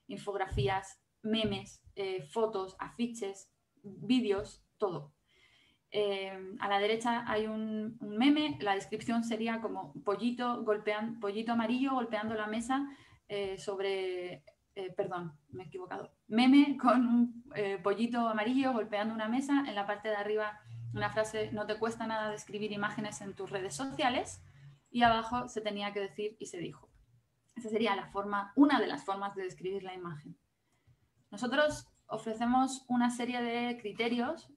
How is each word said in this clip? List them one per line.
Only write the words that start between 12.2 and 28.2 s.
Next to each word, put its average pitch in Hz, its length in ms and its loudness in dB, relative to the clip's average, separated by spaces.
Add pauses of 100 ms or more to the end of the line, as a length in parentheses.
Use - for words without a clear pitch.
la 214 140 -2
mesa, 254 380 0 (420)
eh, 196 280 -4
sobre, 185 880 -4 (300)
eh, 185 200 -8
perdón, 175 440 -4 (100)
me 185 140 -12
he - 60 -14
equivocado, - 440 -10 (160)
meme 262 480 8
con 247 300 6
un, 240 380 4 (100)
eh, 196 280 0
pollito 226 460 2
amarillo 254 460 2
golpeando 214 400 0
una 220 140 -2
mesa, 277 380 2
en 214 80 -4
la 202 120 -2
parte 208 240 -2
de 214 60 0
arriba 208 440 0 (320)
una 208 160 0
frase, 220 440 0
"No 208 140 -2
te 214 120 -2
cuesta 226 280 -2
nada 214 240 -2
describir 208 420 -4
imágenes 208 500 -4
en 202 120 -8
tus 185 140 -8
redes 190 260 -4
sociales", 269 680 0 (480)
y 240 120 2
abajo, 233 460 4
"Se - 120 -6
tenía 202 320 -4
que 202 80 -4
decir 208 380 -6
y - 80 -10
se - 120 -10
dijo". - 300 -10 (640)
Esa 226 140 -8
sería 214 280 2
la 175 100 -6
forma, 202 500 -4